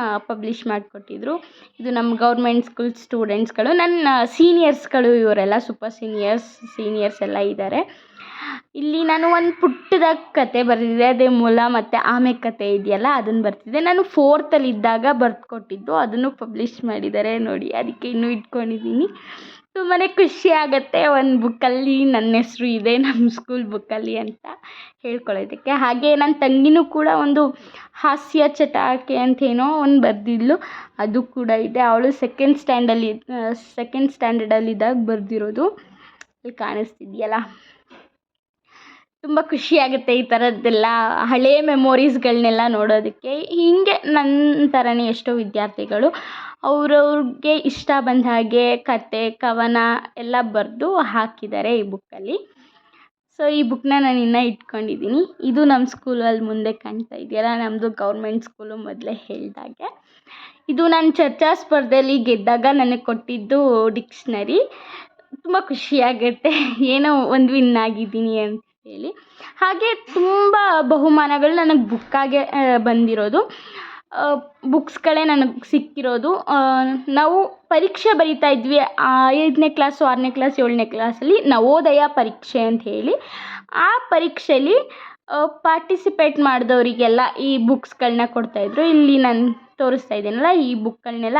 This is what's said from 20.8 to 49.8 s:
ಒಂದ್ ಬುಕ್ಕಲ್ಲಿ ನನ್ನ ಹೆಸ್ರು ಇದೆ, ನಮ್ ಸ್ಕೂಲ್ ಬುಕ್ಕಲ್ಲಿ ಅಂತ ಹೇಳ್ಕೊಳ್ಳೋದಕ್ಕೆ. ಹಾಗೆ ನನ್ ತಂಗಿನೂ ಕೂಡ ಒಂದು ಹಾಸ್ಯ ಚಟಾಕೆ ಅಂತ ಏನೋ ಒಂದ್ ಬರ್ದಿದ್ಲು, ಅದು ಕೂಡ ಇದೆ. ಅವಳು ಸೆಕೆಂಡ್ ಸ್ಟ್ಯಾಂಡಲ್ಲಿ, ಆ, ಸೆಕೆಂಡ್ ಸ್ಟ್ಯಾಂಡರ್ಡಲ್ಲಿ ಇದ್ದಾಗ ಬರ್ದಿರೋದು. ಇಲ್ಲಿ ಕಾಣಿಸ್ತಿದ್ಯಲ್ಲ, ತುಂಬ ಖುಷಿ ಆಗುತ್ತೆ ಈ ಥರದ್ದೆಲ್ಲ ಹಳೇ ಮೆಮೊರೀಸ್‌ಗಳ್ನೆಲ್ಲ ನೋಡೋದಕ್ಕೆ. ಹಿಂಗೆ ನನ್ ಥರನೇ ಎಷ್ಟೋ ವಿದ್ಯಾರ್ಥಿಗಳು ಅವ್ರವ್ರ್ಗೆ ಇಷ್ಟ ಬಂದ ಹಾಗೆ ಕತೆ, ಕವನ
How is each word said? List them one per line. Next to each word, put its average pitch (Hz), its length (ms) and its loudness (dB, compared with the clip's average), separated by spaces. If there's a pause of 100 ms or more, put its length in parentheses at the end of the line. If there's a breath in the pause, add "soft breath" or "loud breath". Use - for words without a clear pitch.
ಒಂದ್ 269 340 4
ಬುಕ್ಕಲ್ಲಿ 262 640 0
ನನ್ನ 226 300 2
ಹೆಸ್ರು 240 320 -2
ಇದೆ, 233 300 0
ನಮ್ 254 320 2
ಸ್ಕೂಲ್ 247 340 -8
ಬುಕ್ಕಲ್ಲಿ 220 540 -8
ಅಂತ 220 280 -10 (580 loud breath)
ಹೇಳ್ಕೊಳ್ಳೋದಕ್ಕೆ. 233 680 -6
ಹಾಗೆ 262 440 2
ನನ್ 294 200 2
ತಂಗಿನೂ 277 500 4
ಕೂಡ 302 220 -2 (140)
ಒಂದು 285 280 2 (440 loud breath)
ಹಾಸ್ಯ 294 540 0
ಚಟಾಕೆ 262 680 -2
ಅಂತ 254 260 0
ಏನೋ 269 380 0
ಒಂದ್ 277 200 4
ಬರ್ದಿದ್ಲು, 233 600 0 (380 loud breath)
ಅದು 220 240 -2
ಕೂಡ 240 260 -6
ಇದೆ. 226 300 -2
ಅವಳು 240 320 4
ಸೆಕೆಂಡ್ 269 460 0
ಸ್ಟ್ಯಾಂಡಲ್ಲಿ, 226 600 0
ಆ, 233 360 -8
ಸೆಕೆಂಡ್ 254 580 -4
ಸ್ಟ್ಯಾಂಡರ್ಡಲ್ಲಿ 226 600 0
ಇದ್ದಾಗ 220 240 0
ಬರ್ದಿರೋದು. 220 760 -2
ಇಲ್ಲಿ - 840 -16
ಕಾಣಿಸ್ತಿದ್ಯಲ್ಲ, 214 800 -8 (1900 loud breath)
ತುಂಬ 302 200 -2
ಖುಷಿ 311 360 -2
ಆಗುತ್ತೆ 262 420 0
ಈ 247 40 -2
ಥರದ್ದೆಲ್ಲ 233 600 0 (380)
ಹಳೇ 262 380 2
ಮೆಮೊರೀಸ್‌ಗಳ್ನೆಲ್ಲ 262 1040 2
ನೋಡೋದಕ್ಕೆ. 214 720 -2
ಹಿಂಗೆ 349 640 2
ನನ್ 294 680 2
ಥರನೇ 240 360 0
ಎಷ್ಟೋ 233 280 -4
ವಿದ್ಯಾರ್ಥಿಗಳು 208 800 -4 (480 loud breath)
ಅವ್ರವ್ರ್ಗೆ 294 960 2
ಇಷ್ಟ - 420 -4
ಬಂದ 247 260 0
ಹಾಗೆ 240 520 0
ಕತೆ, 226 520 -4
ಕವನ 233 480 -2 (400)